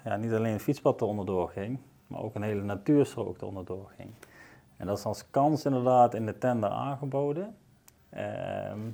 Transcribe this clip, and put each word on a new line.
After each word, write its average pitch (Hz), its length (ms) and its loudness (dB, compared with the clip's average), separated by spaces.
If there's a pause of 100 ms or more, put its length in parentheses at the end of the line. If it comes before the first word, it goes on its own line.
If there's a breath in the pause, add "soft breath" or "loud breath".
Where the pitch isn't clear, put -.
ja, 104 120 -2
niet 113 160 -2
alleen 110 200 2
het 104 100 -4
fietspad 135 380 2
er 117 60 2
onderdoor 98 420 0
ging, 110 300 -6 (280)
maar - 160 -10
ook 107 120 -6
een 104 80 -4
hele 104 200 -2
natuurstrook 101 760 2
er 95 60 -8
onderdoor 95 500 -10
ging. 95 140 -16 (680 loud breath)
En - 100 -8
dat 101 120 0
is - 60 -10
als - 260 -6
kans 143 340 2
inderdaad 127 500 6
in 113 120 -2
de 104 120 -4
tender 117 320 2
aangeboden, 143 840 -2 (540)
ehm, 98 680 -6 (160)